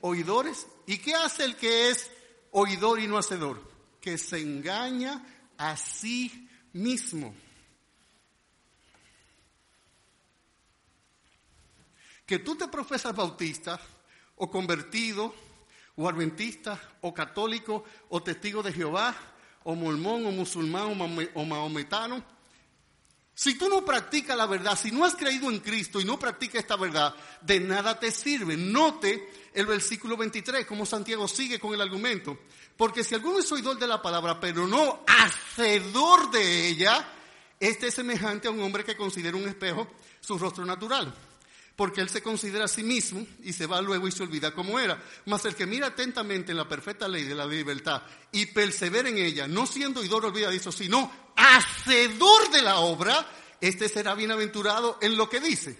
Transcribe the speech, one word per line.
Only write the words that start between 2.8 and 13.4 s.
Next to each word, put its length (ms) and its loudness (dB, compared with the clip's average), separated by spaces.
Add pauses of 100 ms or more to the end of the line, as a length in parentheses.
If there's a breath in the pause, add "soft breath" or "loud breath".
y 60 -2
no 100 -2
hacedor? 460 -4 (400)
Que 160 -6
se 200 -6
engaña 880 -6 (320 loud breath)
a 220 -4
sí 680 -6 (280 loud breath)
mismo. 600 -4 (4000 soft breath)
Que 140 0
tú 140 -6
te 140 -6
profesas 480 -6
bautista 640 -6 (560 soft breath)